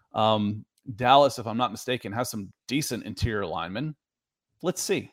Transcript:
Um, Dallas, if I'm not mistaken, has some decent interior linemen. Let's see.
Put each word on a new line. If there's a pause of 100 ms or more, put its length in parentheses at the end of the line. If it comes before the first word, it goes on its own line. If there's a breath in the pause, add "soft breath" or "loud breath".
(140 soft breath)
Um, (320)
Dallas,
if
I'm
not
mistaken,
has
some (160)
decent
interior
linemen. (680)
Let's
see.